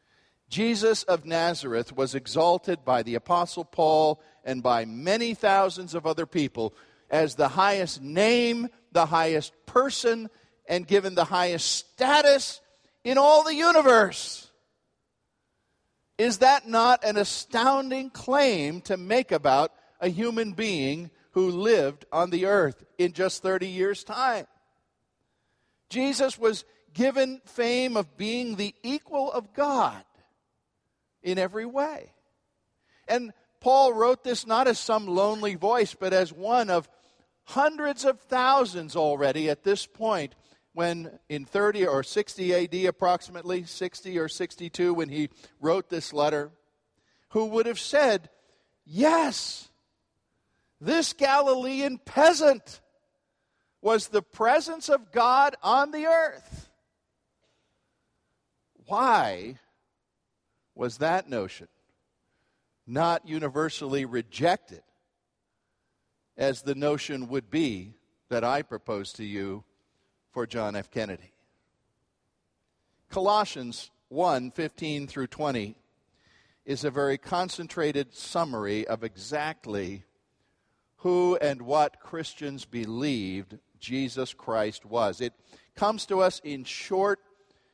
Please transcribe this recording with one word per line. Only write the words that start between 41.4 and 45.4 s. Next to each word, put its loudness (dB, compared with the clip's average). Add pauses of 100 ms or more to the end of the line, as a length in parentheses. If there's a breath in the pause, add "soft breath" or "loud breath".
thirty 0
or 0
sixty -4
A 2
D -4
approximately, -2
sixty -8
or -2
sixty-two, -4
when -4
he -4 (300 loud breath)